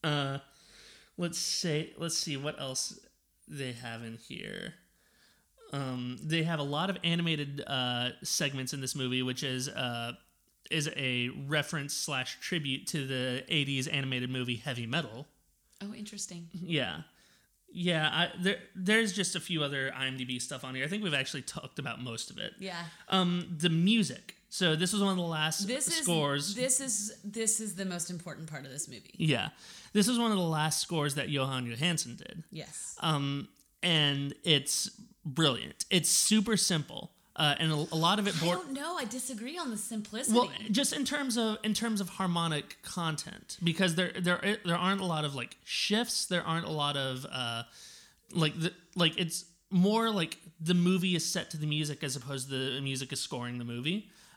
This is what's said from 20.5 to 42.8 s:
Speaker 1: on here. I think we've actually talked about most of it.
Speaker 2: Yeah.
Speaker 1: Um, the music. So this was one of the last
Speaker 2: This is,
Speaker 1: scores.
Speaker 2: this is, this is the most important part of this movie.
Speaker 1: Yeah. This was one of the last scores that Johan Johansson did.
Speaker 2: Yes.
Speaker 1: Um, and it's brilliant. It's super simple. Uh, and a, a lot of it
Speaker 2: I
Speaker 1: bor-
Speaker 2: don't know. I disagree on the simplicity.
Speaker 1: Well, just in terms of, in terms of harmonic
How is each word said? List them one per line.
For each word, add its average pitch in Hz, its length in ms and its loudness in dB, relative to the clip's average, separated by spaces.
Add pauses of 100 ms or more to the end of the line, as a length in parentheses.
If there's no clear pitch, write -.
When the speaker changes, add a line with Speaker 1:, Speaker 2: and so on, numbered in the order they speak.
Speaker 1:
on 131 100 -8
here. 131 80 -2
I 139 40 -2
think 208 160 -2
we've 165 100 0
actually 135 300 0
talked - 360 -10
about 120 220 -6
most 117 300 -6
of - 80 -14
it. - 200 -6
Speaker 2:
Yeah. 180 240 -8 (240)
Speaker 1:
Um, 175 480 2
the 165 140 4
music. 170 680 4 (140)
So 160 260 2
this 180 160 2
was 202 100 2
one 196 100 4
of 185 60 2
the 180 60 0
last 160 420 0
Speaker 2:
This 262 220 -2
is, 339 60 0 (100)
Speaker 1:
scores. 151 520 2
Speaker 2:
this 254 260 2
is, 214 420 -2
this 220 380 0
is 202 140 -6
the 190 100 -4
most 175 240 -4
important 165 400 -10
part 139 160 -10
of 135 60 -14
this 139 180 -8
movie. 120 240 -16
Speaker 1:
Yeah. 147 360 2 (440)
This 208 160 6
was 240 100 4
one 233 120 4
of 202 60 4
the 180 60 2
last 156 380 2
scores 147 340 0
that 135 140 -2
Johan 135 380 0
Johansson 131 500 0
did. - 340 -12
Speaker 2:
Yes. - 480 -10
Speaker 1:
Um, 139 480 0 (340)
and 143 520 2 (100)
it's - 460 4 (360)
brilliant. 135 640 2
It's 175 200 4
super 214 480 6
simple. - 540 0 (220)
Uh, 147 260 2
and 160 120 2
a, 151 40 2
a 156 200 -2
lot 170 240 4
of 202 80 2
it 180 140 0
Speaker 2:
I 160 40 2
Speaker 1:
bor- 175 100 4
Speaker 2:
don't 320 180 -6
know. 311 240 -4
I 269 80 -4
disagree 254 520 -6
on 311 140 -4
the 208 60 -4
simplicity. 220 600 0
Speaker 1:
Well, 202 140 6 (180)
just 269 220 4
in 285 140 0
terms 269 320 0
of, 220 260 2
in 214 100 2
terms 220 280 0
of 175 80 -2
harmonic 165 760 0